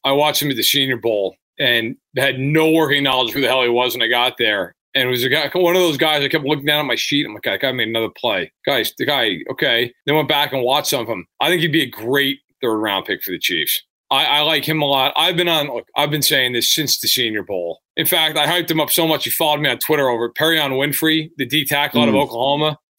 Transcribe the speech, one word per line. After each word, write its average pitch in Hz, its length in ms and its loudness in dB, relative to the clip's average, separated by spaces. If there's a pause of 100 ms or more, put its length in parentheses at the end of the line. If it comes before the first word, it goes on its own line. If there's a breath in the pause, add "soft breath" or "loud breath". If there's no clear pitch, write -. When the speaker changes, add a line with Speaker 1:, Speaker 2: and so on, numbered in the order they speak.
Speaker 1:
I 139 80 2
watched 147 300 2
him 147 80 0
at 131 60 -2
the 113 60 -2
Senior 135 340 2
Bowl 104 400 0 (220)
and 120 380 0 (200)
had 131 220 0
no 156 320 2
working 143 320 2
knowledge 127 300 0
who - 80 -2
the 123 80 2
hell 131 140 2
he 120 60 2
was 123 260 2
when 123 80 -2
I 113 60 0
got 120 300 0
there. 104 360 0 (200)
And 127 140 2
it - 20 0
was 123 140 0
a 127 40 0
guy, 143 260 0
one 180 220 4
of 185 60 4
those 160 140 2
guys, 151 280 2
I 135 40 -2
kept 156 160 -2
looking 143 220 -2
down 151 140 2
at 143 60 -2
my 120 80 0
sheet. - 320 -2
I'm 104 80 -12
like, 104 80 -14
"That 101 180 -2
guy 135 120 0
made 120 160 -2
another 113 280 -2
play." 98 340 -2 (140)
Guys, 127 320 0
the - 80 -4
guy, 117 340 0 (120)
okay. 120 420 0 (140)
Then 143 100 2
went 147 120 0
back 147 240 0
and 135 100 -2
watched 135 260 0
some 127 140 -2
of 107 60 -8
him. 95 180 -6 (140)
I 147 80 0
think 175 120 2
he'd 160 120 0
be 156 100 2
a 120 80 -4
great 139 480 -2 (240)
third 113 160 0
round 101 260 -2
pick 95 180 -6
for 98 80 -10
the 87 80 -6
Chiefs. - 440 -2 (280)
I, 135 140 2
I 147 160 2
like 151 260 0
him 156 140 -2
a 147 60 0
lot. 139 280 2
I've 170 220 0
been 170 120 0
on, 151 200 0
look, 120 260 -8
I've 147 160 0
been 147 120 -2
saying 127 320 0
this 117 180 0
since 151 280 0
the 113 60 -4
Senior 110 360 0
Bowl. 87 380 -6 (160)
In - 100 0
fact, 160 320 0
I 147 80 2
hyped 170 240 -2
him 160 100 2
up 143 100 -2
so 165 160 2
much, 156 180 0
he 120 60 -4
followed 151 300 0
me 147 80 0
on 120 100 -2
Twitter 143 300 2
over 117 180 0
it. - 80 -8
Perion 156 380 2
Winfrey, 156 640 0
the 139 100 -4
D 143 200 -2
tackle 147 360 0
out 117 60 2
of 107 60 2
Speaker 2:
Mm. 139 80 4
Speaker 1:
Oklahoma. 143 560 -2 (200)